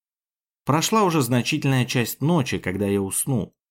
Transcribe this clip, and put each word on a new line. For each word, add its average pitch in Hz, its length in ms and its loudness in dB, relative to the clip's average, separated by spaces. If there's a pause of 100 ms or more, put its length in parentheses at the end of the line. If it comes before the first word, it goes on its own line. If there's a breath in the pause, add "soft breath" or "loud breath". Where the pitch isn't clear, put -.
(640)
Прошла 160 400 2
уже 160 180 2
значительная 131 600 0
часть 123 360 -2
ночи, 139 380 0
когда 98 280 -2
я 101 140 2
уснул, 98 560 -4 (140)